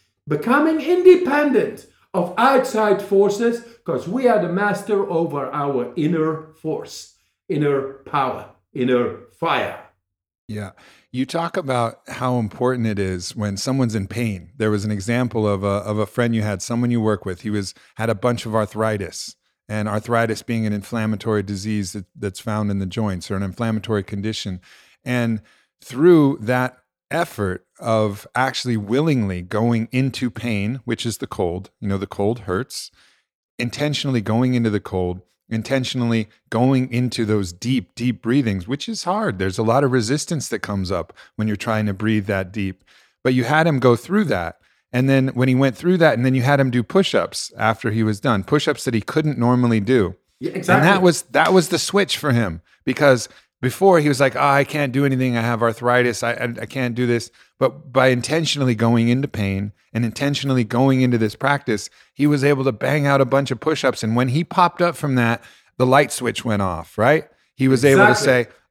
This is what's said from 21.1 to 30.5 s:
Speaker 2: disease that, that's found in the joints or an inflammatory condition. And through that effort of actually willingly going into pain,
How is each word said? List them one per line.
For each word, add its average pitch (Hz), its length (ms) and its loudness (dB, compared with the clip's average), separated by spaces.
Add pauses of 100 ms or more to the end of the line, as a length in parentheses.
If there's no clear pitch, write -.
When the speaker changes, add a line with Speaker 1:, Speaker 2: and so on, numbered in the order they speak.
Speaker 2:
disease 101 500 -4
that, 101 120 -10 (100)
that's 101 240 -8
found 107 320 -4
in 98 80 -4
the 98 60 -4
joints 95 460 -6
or 101 40 -4
an 98 80 -4
inflammatory 107 600 -4
condition. 101 560 -8 (460)
And 117 360 -2 (400)
through 143 600 4
that 127 380 -2 (320)
effort 110 540 -4 (140)
of 107 560 -2
actually 123 400 -2
willingly 110 680 0
going 113 500 0
into 127 380 -2
pain, 110 560 -4